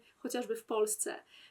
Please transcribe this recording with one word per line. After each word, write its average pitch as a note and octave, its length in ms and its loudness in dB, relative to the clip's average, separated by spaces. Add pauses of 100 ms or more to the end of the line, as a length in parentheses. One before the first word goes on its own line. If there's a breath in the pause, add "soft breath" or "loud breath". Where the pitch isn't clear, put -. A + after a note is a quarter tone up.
(200 soft breath)
chociażby A#3+ 360 -2
w A3+ 100 -10
Polsce. G#3+ 580 0 (280 loud breath)